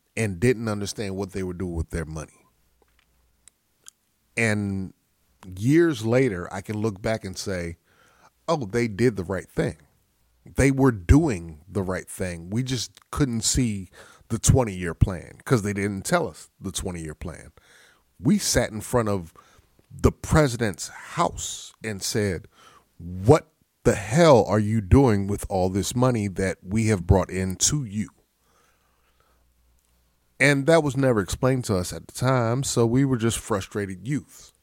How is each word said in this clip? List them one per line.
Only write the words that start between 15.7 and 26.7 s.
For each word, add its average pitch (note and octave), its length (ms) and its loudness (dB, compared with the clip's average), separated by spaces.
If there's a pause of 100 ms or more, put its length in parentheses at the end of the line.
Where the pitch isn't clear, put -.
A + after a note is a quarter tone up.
didn't G2 320 -4
tell E3 220 -2
us - 220 -16 (100)
the F#2+ 120 -8
twenty-year E2+ 440 -8
plan." - 360 -14 (680)
We A2 200 2
sat - 320 -2
in G#2+ 100 -8
front A2+ 280 -2
of F#2 240 -4 (580)
the - 200 2
president's A#2 800 0
house - 840 -6 (100)
and G#2 200 -8
said, G2+ 440 -2 (500)
"What F#2 500 4 (360)
the A#2+ 120 4
hell A#2+ 500 6
are G#2 140 2
you G#2+ 220 0
doing G2+ 460 6
with G2+ 220 -4
all F#2 200 0
this F#2+ 260 -2
money B2 320 2
that F#2+ 340 -4
we G#2+ 260 -2